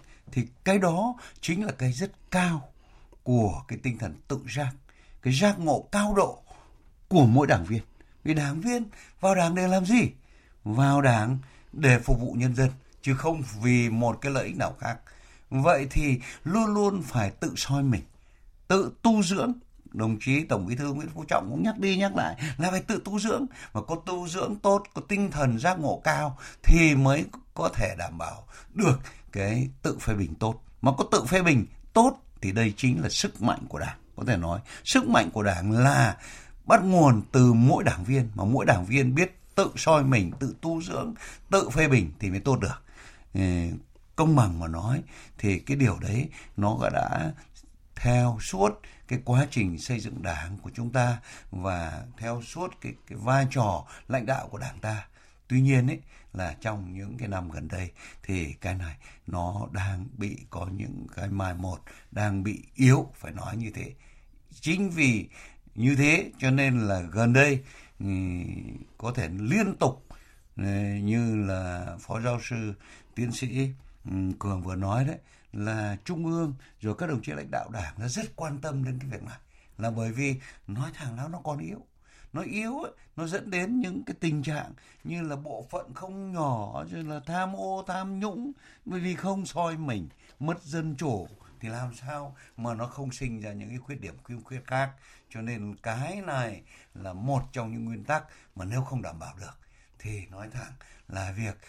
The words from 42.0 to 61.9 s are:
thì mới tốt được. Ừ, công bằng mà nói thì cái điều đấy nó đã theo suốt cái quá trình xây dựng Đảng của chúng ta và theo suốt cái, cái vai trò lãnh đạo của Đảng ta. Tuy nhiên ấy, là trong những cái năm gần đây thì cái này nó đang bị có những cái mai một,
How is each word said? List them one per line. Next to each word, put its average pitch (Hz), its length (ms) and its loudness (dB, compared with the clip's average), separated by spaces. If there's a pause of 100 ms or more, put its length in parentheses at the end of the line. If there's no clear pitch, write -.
thì 101 100 -2
mới 95 100 -2
tốt 135 200 2
được. 107 240 -4 (500)
Ừ, 95 80 0 (760)
công 156 200 4
bằng 95 240 4
mà 82 80 -4
nói 104 360 -2 (340)
thì 98 220 0
cái 139 180 -4
điều 110 240 4
đấy 123 280 -2 (280)
nó 104 200 0 (160)
đã - 380 -2 (640)
theo 123 460 2
suốt 202 400 0 (260)
cái 127 180 -2
quá 131 260 4
trình 92 280 -2
xây 120 200 -6
dựng 104 220 -10
Đảng 85 360 -6
của - 180 -14
chúng 117 160 -8
ta 123 260 2 (340)
và 87 520 -6 (140)
theo 117 240 -8
suốt 170 400 -10
cái, 120 120 -10 (140)
cái 113 140 -14
vai 131 300 2
trò 104 340 0 (220)
lãnh 120 180 -2
đạo - 220 -4
của - 100 -12
Đảng - 220 -12
ta. 107 280 -6 (400)
Tuy 127 140 4
nhiên 131 260 4
ấy, - 120 -2 (340)
là 92 280 -6
trong 101 320 -6
những 101 240 -10
cái 117 100 -8
năm 92 240 -6
gần 80 160 -8
đây 90 240 -8 (320)
thì 85 380 -4
cái 92 140 -4
này 82 200 -8 (320)
nó 90 440 -4
đang 95 340 -4 (120)
bị - 200 -6 (120)
có 87 220 -8
những - 440 -8
cái 98 120 -6
mai 95 260 -4
một, 90 240 -6 (340)